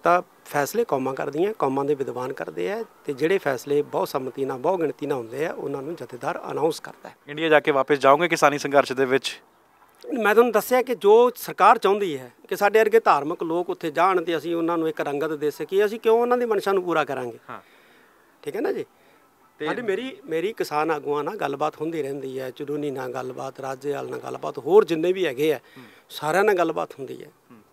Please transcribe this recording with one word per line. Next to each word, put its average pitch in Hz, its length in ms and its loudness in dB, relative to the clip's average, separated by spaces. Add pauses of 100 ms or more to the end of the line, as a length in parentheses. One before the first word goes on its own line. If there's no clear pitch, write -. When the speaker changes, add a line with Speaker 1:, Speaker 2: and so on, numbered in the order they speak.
Speaker 1:
ਤਾਂ 175 180 4 (240)
ਫੈਸਲੇ 147 400 -2
ਕੌਮਾਂ 131 280 -2
ਕਰਦੀਆਂ, 151 460 -4
ਕੌਮਾਂ 139 260 0
ਦੇ 143 100 0
ਵਿਦਵਾਨ 127 380 -6
ਕਰਦੇ 175 380 -6
ਆ 220 120 -6 (220)
ਤੇ 143 80 -6
ਜਿਹੜੇ 160 240 0
ਫੈਸਲੇ 143 440 -2
ਬਹੁ 147 240 -4
ਸੰਮਤੀ 131 400 -6
ਨਾਲ, 135 120 -6
ਬਹੁ 170 200 0
ਗਿਣਤੀ 143 280 -4
ਨਾਲ 143 120 -4
ਹੁੰਦੇ 123 280 -6
ਆ, 208 80 -6
ਉਹਨਾਂ 139 280 -8
ਨੂੰ 160 140 -10
ਜਥੇਦਾਰ 135 460 -10 (100)
ਅਨਾਉਂਸ 143 280 -2
ਕਰਦਾ - 300 -16
ਹੈ। - 60 -20 (120)
Speaker 2:
ਇੰਡੀਆ 151 220 -2
ਜਾ 151 100 8
ਕੇ 151 120 2
ਵਾਪਸ 139 240 2
ਜਾਓਗੇ 139 320 6
ਕਿਸਾਨੀ 151 300 4
ਸੰਘਰਸ਼ 139 360 2
ਦੇ 131 120 2
ਵਿੱਚ? 131 360 0 (720)
Speaker 1:
ਮੈਂ 208 220 2
ਤੁਹਾਨੂੰ 233 160 6
ਦੱਸਿਆ 247 300 2
ਕਿ 247 140 -4
ਜੋ 226 400 6
ਸਰਕਾਰ 196 420 4
ਚਾਹੁੰਦੀ 196 400 0
ਹੈ 127 160 -14 (160)
ਕਿ 190 60 -2
ਸਾਡੇ 202 240 4
ਵਰਗੇ 220 200 6
ਧਾਰਮਿਕ 156 440 2
ਲੋਕ 170 260 -2
ਉੱਥੇ 165 220 -6
ਜਾਣ 175 320 2
ਤੇ 165 140 -2
ਅਸੀਂ 170 180 -4
ਉਹਨਾਂ 170 220 0
ਨੂੰ 160 120 0
ਇੱਕ 156 120 -6
ਰੰਗਤ 143 280 -2
ਦੇ 147 220 -2
ਸਕੀਏ, 190 340 0
ਅਸੀਂ 220 140 -4
ਕਿਉਂ 226 220 4
ਉਹਨਾਂ 240 160 2
ਦੀ 240 80 0
ਮਨਸ਼ਾ 202 260 0
ਨੂੰ 185 120 2
ਪੂਰਾ 165 200 0
ਕਰਾਂਗੇ? 123 360 -6 (100)
Speaker 2:
ਹਾਂ। 110 100 -14 (840)
Speaker 1:
ਠੀਕ 147 120 -10
ਹੈ 220 60 -4
ਨਾ 349 100 -2
ਜੀ? 180 140 -6 (760)
Speaker 2:
ਤੇ 151 60 -6
Speaker 1:
ਸਾਡੀ, 170 160 -4
ਮੇਰੀ, 233 440 -4
ਮੇਰੀ 165 280 -4
ਕਿਸਾਨ 156 380 -2
ਆਗੂਆਂ 147 320 -2
ਨਾਲ 190 120 -6
ਗੱਲਬਾਤ 147 460 -4
ਹੁੰਦੀ 160 200 -4
ਰਹਿੰਦੀ 135 380 -8
ਹੈ, 131 120 -8
ਚੁਰੂਨੀ 147 400 -6
ਨਾਲ 127 220 -8
ਗੱਲਬਾਤ, 131 460 -10
ਰਾਜੇਵਾਲ 135 500 -6
ਨਾਲ 127 100 -8
ਗੱਲਬਾਤ, 131 400 -10
ਹੋਰ 175 260 6
ਜਿੰਨੇ 170 280 0
ਵੀ 190 120 -2
ਹੈਗੇ 147 280 0
ਆ, 123 40 -2
Speaker 2:
ਹੂੰ। - 260 -20 (260)
Speaker 1:
ਸਾਰਿਆਂ 160 340 0
ਨਾਲ 214 120 4
ਗੱਲਬਾਤ 165 380 -2
ਹੁੰਦੀ 127 300 -14
ਹੈ। - 40 -18 (240)
Speaker 2:
ਹੂੰ। 117 60 -20 (160)